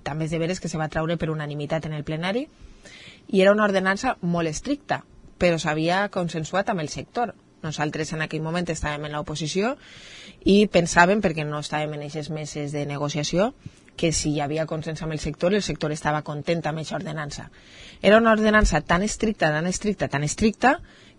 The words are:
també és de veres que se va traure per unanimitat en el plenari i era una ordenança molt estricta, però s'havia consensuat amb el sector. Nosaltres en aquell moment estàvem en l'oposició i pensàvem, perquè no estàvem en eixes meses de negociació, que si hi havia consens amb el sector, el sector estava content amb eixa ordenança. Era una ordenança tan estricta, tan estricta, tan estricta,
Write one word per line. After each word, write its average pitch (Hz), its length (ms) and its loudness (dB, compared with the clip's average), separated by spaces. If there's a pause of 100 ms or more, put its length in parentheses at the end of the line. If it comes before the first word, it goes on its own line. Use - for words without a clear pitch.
també 156 180 -4
és 156 60 -4
de 165 80 -2
veres 170 240 -4
que 156 80 -4
se 160 80 -4
va 156 80 -2
traure 160 300 -2
per 160 160 -4
unanimitat 151 520 -6
en 156 120 -8
el 147 100 -6
plenari 180 380 -4 (840)
i 190 140 4
era 196 100 8
una 214 140 4
ordenança 196 560 0
molt 170 260 0
estricta, - 560 -4 (340)
però 170 220 2
s'havia 165 540 0
consensuat 175 560 -2
amb 190 120 -2
el 147 80 -4
sector. 208 460 -6 (260)
Nosaltres 151 520 -4
en 156 100 -4
aquell 156 180 -6
moment 170 280 -4
estàvem 147 360 -4
en 147 120 -8
l'oposició 170 580 -4 (680)
i 202 260 8
pensàvem, 175 500 4
perquè 160 240 0
no 147 140 -4
estàvem 151 380 -4
en 147 100 -10
eixes 151 220 -8
meses 151 420 -8
de 147 180 -4
negociació, 147 640 -2 (500)
que 170 160 2
si 151 160 -2
hi 147 80 -2
havia 151 240 -2
consens 160 400 -6
amb 160 80 -6
el 151 80 -6
sector, 170 320 0
el 208 80 2
sector 156 320 -4
estava 151 320 -2
content 156 400 -2
amb 156 160 -4
eixa 156 160 -8
ordenança. 147 540 -10 (500)
Era 202 160 8
una 226 160 6
ordenança 214 480 4
tan 180 240 2
estricta, 208 480 0
tan 160 160 0
estricta, 190 400 -2
tan 143 160 0
estricta, 233 540 2 (400)